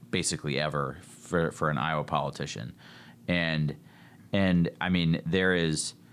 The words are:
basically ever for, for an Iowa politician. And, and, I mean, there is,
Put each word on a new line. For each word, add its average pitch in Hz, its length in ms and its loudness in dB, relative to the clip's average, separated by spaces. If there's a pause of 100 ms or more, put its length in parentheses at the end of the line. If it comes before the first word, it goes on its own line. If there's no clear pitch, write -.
(100)
basically 78 480 -2
ever 71 440 -2
for, - 500 -2
for 78 180 0
an 73 80 0
Iowa 76 260 0
politician. 71 680 -4 (560)
And, 80 480 0 (560)
and, 90 380 4 (100)
I 90 80 0
mean, 85 380 2
there 92 280 2
is, 82 400 0 (180)